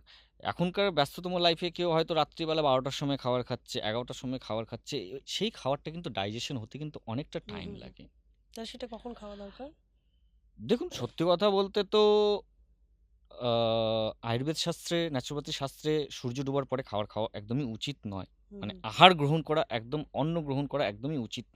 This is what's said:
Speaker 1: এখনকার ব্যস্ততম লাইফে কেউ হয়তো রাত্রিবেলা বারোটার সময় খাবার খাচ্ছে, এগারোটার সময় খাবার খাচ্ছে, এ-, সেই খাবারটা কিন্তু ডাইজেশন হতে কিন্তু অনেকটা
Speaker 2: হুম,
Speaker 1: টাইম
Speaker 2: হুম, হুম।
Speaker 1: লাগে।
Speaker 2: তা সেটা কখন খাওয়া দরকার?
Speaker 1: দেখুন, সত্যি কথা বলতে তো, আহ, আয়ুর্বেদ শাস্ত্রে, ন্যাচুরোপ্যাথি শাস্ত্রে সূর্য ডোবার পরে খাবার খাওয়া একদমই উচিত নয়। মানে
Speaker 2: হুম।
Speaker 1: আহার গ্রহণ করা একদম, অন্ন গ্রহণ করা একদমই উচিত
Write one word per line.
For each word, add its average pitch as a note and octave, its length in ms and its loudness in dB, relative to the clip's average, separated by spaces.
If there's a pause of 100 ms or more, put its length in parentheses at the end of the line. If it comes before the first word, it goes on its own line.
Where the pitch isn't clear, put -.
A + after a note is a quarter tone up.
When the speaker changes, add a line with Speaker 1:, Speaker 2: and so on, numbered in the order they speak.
(380)
Speaker 1:
এখনকার F3+ 520 0
ব্যস্ততম F3 480 0
লাইফে E3+ 320 4
কেউ F3 220 0
হয়তো E3 220 2
রাত্রিবেলা D#3 480 2
বারোটার C3 300 4
সময় C#3 240 0
খাবার B2 280 0
খাচ্ছে, - 340 -6
এগারোটার B2 360 -2
সময় B2+ 240 -6
খাবার A2 260 -4
খাচ্ছে, A#2+ 340 -8
এ-, G2 280 -8
সেই G#3+ 240 -2
খাবারটা C#3+ 400 -4
কিন্তু E3 200 -8
ডাইজেশন G#2+ 460 -2
হতে A2+ 220 -8
কিন্তু D3 280 -8
অনেকটা C3 400 -4
Speaker 2:
হুম, G#2 100 -10
Speaker 1:
টাইম F2 80 -8
Speaker 2:
হুম, - 100 -10
হুম। - 60 -14
Speaker 1:
লাগে। - 280 -18 (460)
Speaker 2:
তা A3+ 100 -10
সেটা B3 260 -10
কখন A#3 240 -10
খাওয়া G#3 220 -14
দরকার? G3+ 340 -12 (920)
Speaker 1:
দেখুন, A#3+ 280 0
সত্যি - 400 -4
কথা F3+ 220 6
বলতে G3 340 2
তো, G#3+ 180 6 (1300)
আহ, A2+ 800 2 (100)
আয়ুর্বেদ B2+ 340 0
শাস্ত্রে, E3+ 540 0
ন্যাচুরোপ্যাথি C#3+ 420 -4
শাস্ত্রে D3 580 0
সূর্য B2+ 320 -4
ডোবার C#3 220 2
পরে C3 180 -2
খাবার G#2 240 -2
খাওয়া G#2+ 260 -2
একদমই A#2 320 -2
উচিত A#2 320 -6 (100)
নয়। F#2+ 200 -6 (340)
মানে G2+ 120 -6
Speaker 2:
হুম। - 100 -12
Speaker 1:
আহার D#3 320 6
গ্রহণ D3 280 0
করা D3+ 260 0
একদম, A#2+ 440 -4
অন্ন E3 280 -2
গ্রহণ C#3+ 260 -2
করা C#3 200 -2
একদমই A#2+ 320 -4
উচিত A2 380 -8